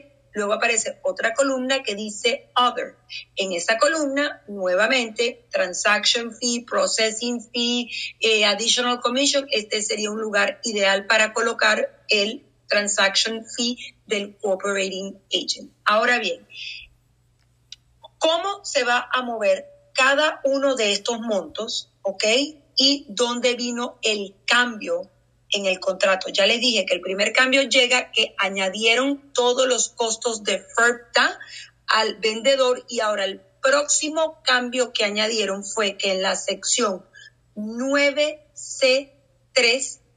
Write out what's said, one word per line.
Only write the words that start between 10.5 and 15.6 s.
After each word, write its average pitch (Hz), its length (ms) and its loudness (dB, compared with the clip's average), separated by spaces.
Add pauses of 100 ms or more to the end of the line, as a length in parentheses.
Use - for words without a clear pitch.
ideal 202 440 0
para 220 260 4
colocar 226 760 0
el 214 360 -2 (220)
Transaction 214 760 0 (140)
Fee 240 380 -4 (100)
del 202 320 -4
Cooperating 196 840 -4 (140)
Agent. - 380 -4 (120)